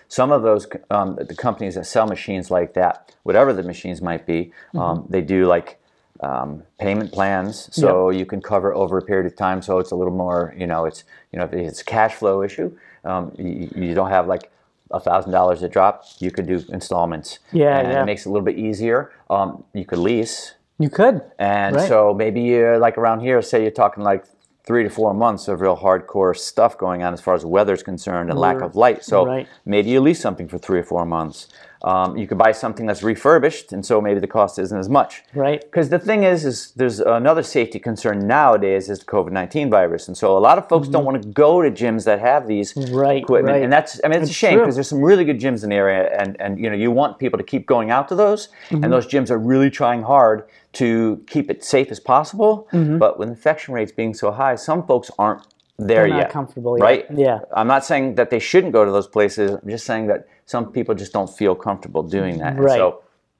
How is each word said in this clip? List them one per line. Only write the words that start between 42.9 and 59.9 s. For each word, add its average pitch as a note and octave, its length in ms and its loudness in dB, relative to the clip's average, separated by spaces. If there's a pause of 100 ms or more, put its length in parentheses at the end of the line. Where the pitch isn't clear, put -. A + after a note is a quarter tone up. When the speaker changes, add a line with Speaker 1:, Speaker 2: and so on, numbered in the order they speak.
Speaker 2:
Right, C#3 300 2
Speaker 1:
equipment, C3+ 320 2
Speaker 2:
right. C#3 80 2
Speaker 1:
and B2+ 100 2
that's, D#3 300 0
I D3+ 60 2
mean, E3 100 2
it's D#3 100 -2
Speaker 2:
It's - 20 -6
Speaker 1:
a - 40 -8
shame G3 240 4
Speaker 2:
true. A#3 60 6
Speaker 1:
'cause C3+ 100 0
there's C3 140 -4
some C#3 120 -2
really F3+ 240 6
good C#3 140 0
gyms A#2+ 240 -2
in G#2 80 -4
the G2+ 40 2
area, G2 320 2 (120)
and, G2 200 -6
and, G2 200 -6
you A2+ 100 -2
know, G#2 60 -2
you A2+ 160 0
want C3+ 260 0
people A#2+ 220 -4
to B2+ 40 -8
keep B2+ 220 -6
going A2+ 240 2
out C3 200 0
to F#3 60 -4
those, G#3 340 2 (200)
Speaker 2:
Mm-hmm. D3+ 140 -2
Speaker 1:
and D3+ 100 2
those B2 140 2
gyms C3 240 0
are A2+ 80 0
really C3 320 2
trying A#2+ 320 -2
hard A2+ 400 4 (300)
to A2+ 520 0
keep - 240 -4
it - 140 -8
safe C#3 260 2
as A2 100 -14
possible, G#3 720 0
Speaker 2:
Mm-hmm. D#3+ 280 0
Speaker 1:
but - 180 4
with G#2+ 100 -6
infection C#3 460 -4
rates A2 180 -4
being A2+ 220 -4
so G#2+ 160 -4
high, B2+ 240 0
some D#3+ 320 -4
folks B2 320 0
aren't G#2 240 0 (380)
there A2 220 4
Speaker 2:
They're G#2+ 80 6
not G#2 80 0
Speaker 1:
yet, - 120 0
Speaker 2:
comfortable A#2+ 480 -4
yet. A#2+ 60 4
Speaker 1:
right? A#2+ 260 4
Speaker 2:
Yeah. C3+ 300 0 (140)
Speaker 1:
I'm A2 140 0
not C3+ 160 2
saying C3+ 320 -2
that A#2+ 140 2
they A#2+ 80 0
shouldn't F3+ 340 2
go A2 140 6
to G2 60 2
those G2 160 2
places. G#2 440 0
I'm G2+ 160 -8
just A2 160 -8
saying A2+ 240 -4